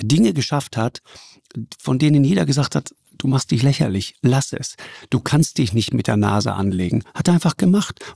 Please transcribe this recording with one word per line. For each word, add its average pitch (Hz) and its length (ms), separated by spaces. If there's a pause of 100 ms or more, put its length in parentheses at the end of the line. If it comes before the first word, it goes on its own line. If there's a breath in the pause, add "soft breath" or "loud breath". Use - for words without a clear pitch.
Dinge 170 320
geschafft 143 460
hat, 117 240 (760 loud breath)
von 131 200
denen 151 260
jeder 170 220
gesagt 143 280
hat, - 200 (240)
"Du 131 100
machst 135 220
dich 120 120
lächerlich, 131 600
lass 131 320
es. - 220 (340 loud breath)
Du 120 100
kannst - 380
dich 110 160
nicht 110 180
mit 117 140
der 110 100
nasa 101 380
anlegen." 95 500 (100)
Hat - 140
er 175 60
einfach 165 240
gemacht. 196 440 (140 loud breath)